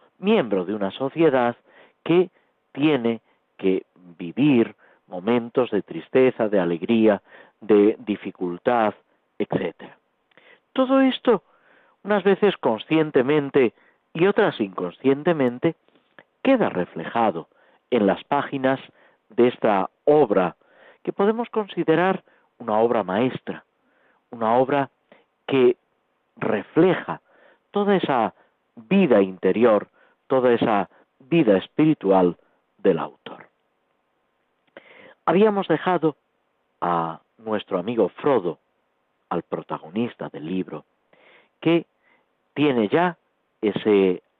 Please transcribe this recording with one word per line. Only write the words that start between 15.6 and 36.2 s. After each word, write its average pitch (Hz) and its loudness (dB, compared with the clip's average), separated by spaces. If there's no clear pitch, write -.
queda 226 2
reflejado 85 -4
en 107 2
las 90 0
páginas 135 -4
de 120 4
esta 104 0
obra, 101 2
que - -8
podemos 220 -2
considerar 185 -2
una 110 -2
obra 117 2
maestra, 92 -4
una 117 -2
obra 131 0
que 127 2
refleja 110 -2
toda 202 0
esa 123 -2
vida 117 2
interior, 98 0
toda 127 2
esa 110 0
vida 131 2
espiritual 95 0
del 92 2
autor. - -14
Habíamos 196 2
dejado 160 -2